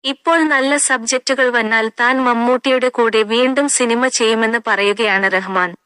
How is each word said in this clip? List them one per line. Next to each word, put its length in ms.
ഇപ്പോൾ 380
നല്ല 340
സബ്ജക്റ്റുകൾ 720
വന്നാൽ 400
താൻ 360
മമ്മൂട്ടിയുടെ 640
കൂടെ 340
വീണ്ടും 460
സിനിമ 400
ചെയ്യുമെന്ന് 580
പറയുകയാണ് 680
റഹ്മാൻ. 420